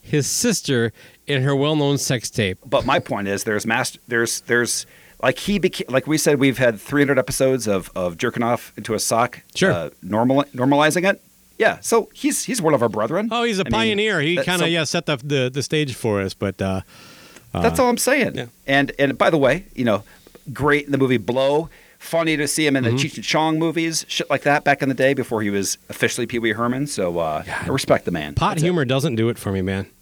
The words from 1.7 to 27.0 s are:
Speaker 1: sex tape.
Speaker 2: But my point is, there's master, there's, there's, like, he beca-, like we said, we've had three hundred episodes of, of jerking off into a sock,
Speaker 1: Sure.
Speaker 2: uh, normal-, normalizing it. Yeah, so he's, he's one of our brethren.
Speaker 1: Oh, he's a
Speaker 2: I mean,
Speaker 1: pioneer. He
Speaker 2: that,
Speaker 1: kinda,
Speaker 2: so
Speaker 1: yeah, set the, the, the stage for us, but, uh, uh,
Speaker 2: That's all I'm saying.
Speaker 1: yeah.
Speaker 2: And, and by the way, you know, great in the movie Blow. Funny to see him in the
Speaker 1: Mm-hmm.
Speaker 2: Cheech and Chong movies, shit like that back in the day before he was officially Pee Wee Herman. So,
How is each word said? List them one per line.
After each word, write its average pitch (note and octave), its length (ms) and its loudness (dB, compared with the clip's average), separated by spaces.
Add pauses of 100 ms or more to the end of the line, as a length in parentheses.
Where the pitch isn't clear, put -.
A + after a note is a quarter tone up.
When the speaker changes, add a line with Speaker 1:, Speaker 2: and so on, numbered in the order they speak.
Speaker 1:
sex - 320 -4
tape. F#2+ 360 0
Speaker 2:
But B2 200 0
my C#3 120 4
point G#2+ 300 -4
is, G2 160 -2
there's G#2 220 -2
master, A#2+ 320 -2 (100)
there's, A#2 340 0
there's, A#2+ 420 0 (380)
like, C3 160 2
he G3 220 -2
beca-, - 300 -2
like C3 160 0
we D3+ 120 0
said, D3 220 4
we've C3+ 180 2
had A#2+ 220 2
three C#3+ 220 0
hundred C3 160 4
episodes C3 500 0
of, G2 260 -2
of F2+ 240 -4
jerking A#2+ 240 -2
off A#2 340 -2
into A2 180 -6
a G2+ 40 -2
sock, A#2+ 420 0 (140)
Speaker 1:
Sure. F#3+ 180 2
Speaker 2:
uh, E2 180 -4 (120)
normal-, A#2+ 400 2 (120)
normalizing D3 540 2
it. G3 140 -2 (340)
Yeah, G3+ 260 2
so A3+ 320 0
he's, - 300 -2
he's - 180 -4
one D#3 100 4
of B2+ 100 4
our A#2 60 2
brethren. A#2 420 -2
Speaker 1:
Oh, A#3 140 -2
he's A3+ 140 0
a F#3+ 40 -2
Speaker 2:
I - 20 0
mean, - 80 -2
Speaker 1:
pioneer. G#3+ 500 0
He E3+ 140 0
Speaker 2:
that, C3+ 100 -2
Speaker 1:
kinda, F3+ 140 0
Speaker 2:
so E3+ 40 2
Speaker 1:
yeah, E3 200 0
set E3+ 220 -4
the, D3 120 -2
the, C3+ 340 0
the C3+ 100 -4
stage D3+ 320 -2
for G2+ 280 -2
us, F#2+ 120 -4
but, G2 260 -4
uh, F#2+ 200 0 (720)
uh, - 80 -2
Speaker 2:
That's G3+ 180 0
all B3+ 120 4
I'm A#3 80 0
saying. C4 360 0
Speaker 1:
yeah. B2+ 120 -6 (200)
Speaker 2:
And, C#3 320 2
and C3+ 200 2
by G3+ 120 4
the D#3+ 60 2
way, C#3+ 380 2
you B2 100 -2
know, G#2 180 2 (520)
great D3 320 2
in D3 60 -8
the C#3 60 0
movie B2+ 200 4
Blow. C#3 500 0 (300)
Funny E3 400 0
to D3 100 -2
see D#3 180 0
him C#3 100 2
in C3 80 2
the A2+ 60 2
Speaker 1:
Mm-hmm. A#2+ 80 0
Speaker 2:
Cheech C3 180 -2
and A2 80 -12
Chong D#3 340 0
movies, D#3+ 500 -2
shit - 220 -6
like C#3 140 0
that D3 200 2
back C#3+ 180 2
in C3+ 60 0
the C3 60 0
day C3+ 180 2
before A#2+ 300 -2
he G#2 80 0
was G2 260 -2 (140)
officially A#2+ 360 -2
Pee A#2 120 -4
Wee A2+ 140 0
Herman. B2 340 -2
So, F2 320 -2